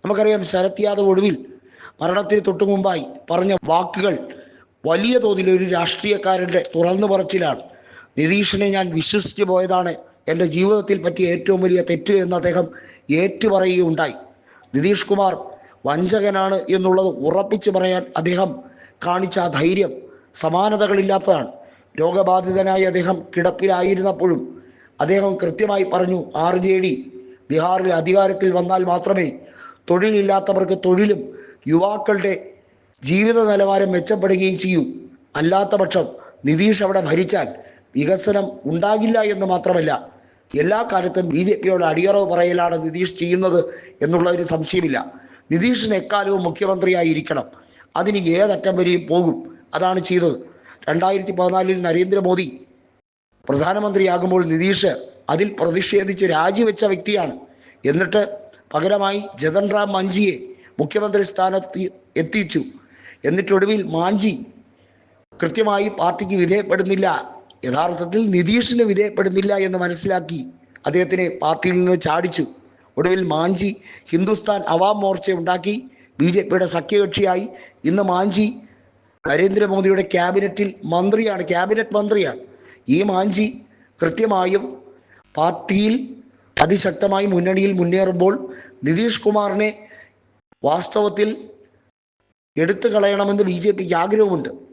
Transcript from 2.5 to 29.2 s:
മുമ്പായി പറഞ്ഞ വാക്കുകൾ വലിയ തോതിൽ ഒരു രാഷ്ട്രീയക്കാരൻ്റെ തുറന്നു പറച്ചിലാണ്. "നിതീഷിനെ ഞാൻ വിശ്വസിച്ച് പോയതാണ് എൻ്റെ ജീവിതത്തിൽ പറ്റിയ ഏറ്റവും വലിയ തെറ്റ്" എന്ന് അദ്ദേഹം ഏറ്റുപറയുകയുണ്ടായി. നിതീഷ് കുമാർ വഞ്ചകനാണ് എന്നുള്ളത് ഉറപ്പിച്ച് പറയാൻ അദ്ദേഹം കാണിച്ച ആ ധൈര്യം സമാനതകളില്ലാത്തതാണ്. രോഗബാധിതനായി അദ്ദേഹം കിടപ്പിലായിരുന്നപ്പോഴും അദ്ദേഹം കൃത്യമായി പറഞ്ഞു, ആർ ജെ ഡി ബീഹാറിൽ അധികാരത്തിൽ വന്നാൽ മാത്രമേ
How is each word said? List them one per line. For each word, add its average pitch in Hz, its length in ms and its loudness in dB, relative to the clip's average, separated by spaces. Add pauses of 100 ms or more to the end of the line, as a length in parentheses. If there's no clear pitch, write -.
മുമ്പായി 185 340 0 (260)
പറഞ്ഞ 185 260 2 (140)
വാക്കുകൾ 185 460 0 (720)
വലിയ 202 260 2 (100)
തോതിൽ 190 300 2
ഒരു 185 220 2
രാഷ്ട്രീയക്കാരൻ്റെ 180 880 0 (120)
തുറന്നു 185 380 2
പറച്ചിലാണ്. 190 500 0 (560)
"നിതീഷിനെ 196 580 0
ഞാൻ 185 120 -2 (100)
വിശ്വസിച്ച് 202 540 -2
പോയതാണ് 180 420 0 (380)
എൻ്റെ 170 240 0
ജീവിതത്തിൽ 202 500 2
പറ്റിയ 175 300 0
ഏറ്റവും 185 300 0
വലിയ 180 160 2 (100)
തെറ്റ്" 180 320 0
എന്ന് 180 160 -2
അദ്ദേഹം 175 280 0 (540)
ഏറ്റുപറയുകയുണ്ടായി. 180 920 0 (600)
നിതീഷ് 190 360 0
കുമാർ 196 220 2 (520)
വഞ്ചകനാണ് 190 680 0 (180)
എന്നുള്ളത് 185 340 2 (180)
ഉറപ്പിച്ച് 196 500 0
പറയാൻ 185 260 0 (160)
അദ്ദേഹം 180 320 0 (540)
കാണിച്ച 180 400 2
ആ - 100 0
ധൈര്യം 170 380 2 (480)
സമാനതകളില്ലാത്തതാണ്. 190 1080 2 (520)
രോഗബാധിതനായി 185 880 2
അദ്ദേഹം 180 260 0 (180)
കിടപ്പിലായിരുന്നപ്പോഴും 185 1040 0 (640)
അദ്ദേഹം 196 380 2
കൃത്യമായി 196 520 -2
പറഞ്ഞു, 180 260 0 (260)
ആർ 175 200 2
ജെ 190 100 4 (100)
ഡി 175 80 0 (580)
ബീഹാറിൽ 185 400 0 (100)
അധികാരത്തിൽ 190 580 2
വന്നാൽ 185 320 0
മാത്രമേ 175 360 0 (640)